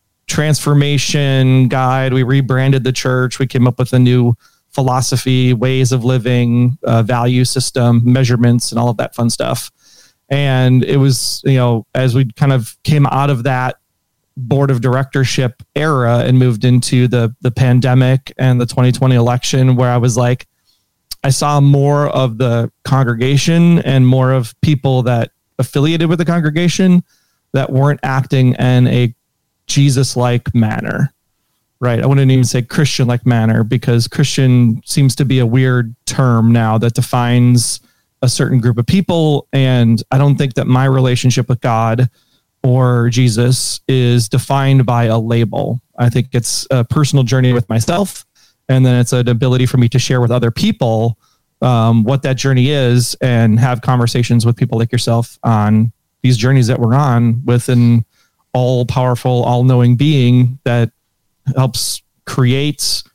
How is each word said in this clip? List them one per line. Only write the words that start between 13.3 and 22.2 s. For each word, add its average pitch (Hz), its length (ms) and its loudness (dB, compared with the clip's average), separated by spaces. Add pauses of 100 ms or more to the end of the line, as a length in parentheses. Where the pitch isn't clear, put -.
that 127 340 -4 (600)
board 135 340 0
of 123 100 0
directorship 131 840 -2 (120)
era 127 440 0
and 127 200 2
moved 123 240 0
into 123 440 2
the, 117 340 -2
the 127 100 -2
pandemic 127 840 0
and 127 240 2
the 120 40 0
twenty 127 260 0
twenty 131 240 0
election, 123 600 0
where 123 140 0
I 123 80 0
was 120 180 0
like, 123 320 -2 (760)
I 135 80 0
saw 147 280 0
more 143 480 2
of 123 300 -2